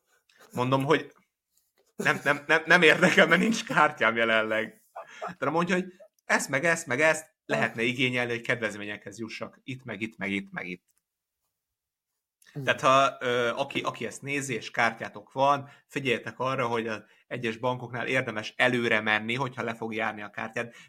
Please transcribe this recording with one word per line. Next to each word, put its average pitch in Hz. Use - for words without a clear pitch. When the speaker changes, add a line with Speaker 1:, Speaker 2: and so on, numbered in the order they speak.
Speaker 1:
Mondom, 131
hogy 147
nem, 143
nem, 143
nem, 160
nem 170
érdekel, 160
mert 165
nincs -
kártyám 143
jelenleg. 113
De 135
mondja, 175
hogy 180
ezt, -
meg 139
ezt, 165
meg 127
ezt 156
lehetne 120
igényelni, 123
hogy 117
kedvezményekhez 104
jussak. 110
Itt, 131
meg 107
itt, 113
meg 196
itt, 196
meg 165
itt. -
Speaker 2:
Hmm. 143
Speaker 1:
Tehát, -
ha, 135
ö, 123
aki, 135
aki 120
ezt 101
nézi, 135
és 107
kártyátok 113
van, 135
figyeljetek 117
arra, 131
hogy 117
az 107
egyes 123
bankoknál 123
érdemes 120
előre 117
menni, 110
hogyha 127
le 113
fog 113
járni 107
a 104
kártyád. 117